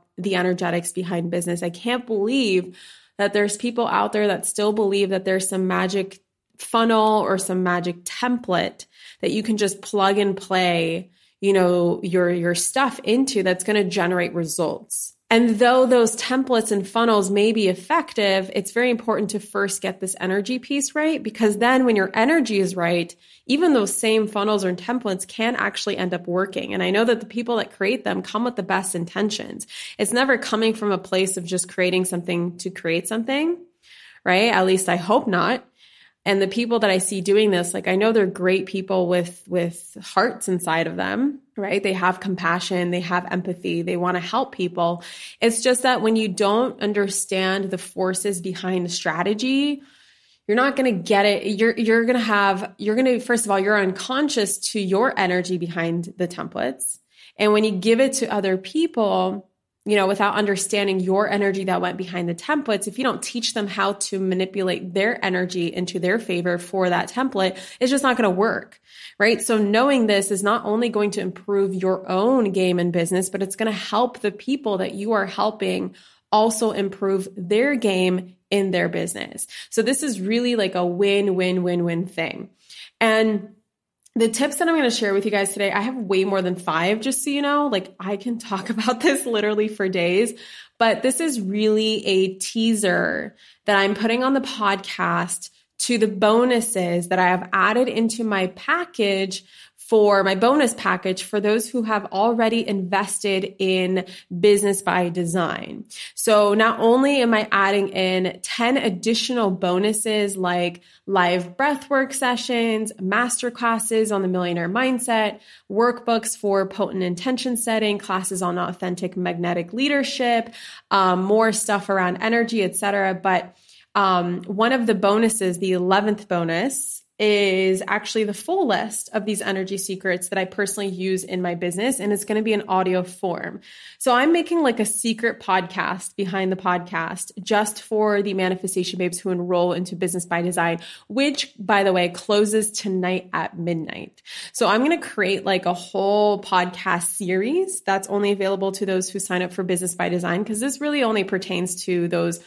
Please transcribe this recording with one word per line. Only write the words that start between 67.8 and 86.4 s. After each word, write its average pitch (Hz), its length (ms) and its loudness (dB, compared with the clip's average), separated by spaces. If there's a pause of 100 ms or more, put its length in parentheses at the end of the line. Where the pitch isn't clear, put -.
it's 247 100 2
just 277 100 2
not 262 140 2
gonna 226 140 2
work, 185 500 -2 (400)
right? 226 220 4
So 220 160 2
knowing 226 500 4
this 202 240 2
is 190 100 -2
not 202 220 2
only 220 240 0
going 208 240 0
to 202 100 -4
improve 190 540 -2
your 185 340 0
own 208 440 2
game 180 260 2
in 175 120 2
business, 180 380 0
but 196 140 -4
it's 190 140 -6
gonna 220 160 -2
help 247 460 -2
the 208 120 -2
people 220 460 -4
that 190 160 -4
you 202 180 -4
are 202 140 0
helping 190 680 -2 (360)
also 220 400 2
improve 196 640 -2
their 208 400 2
game 185 600 0 (120)
in 196 220 2
their 175 160 2
business. - 600 -6 (220)
So - 120 0
this 254 200 0
is 233 200 -4
really, 233 340 0
like, 190 200 0
a 175 100 0
win, 196 500 2
win, 185 260 0
win, 175 220 0
win 170 220 -2
thing. - 460 -8 (500)
And 220 540 2 (600)
the 226 140 4
tips 277 280 -2
that 339 100 0
I'm 330 80 2
gonna 269 160 2
share 208 200 -2
with 196 140 2
you 214 60 -2
guys 196 220 0
today, 196 180 0
I 202 100 0
have 254 140 -4
way 190 280 0
more 196 200 0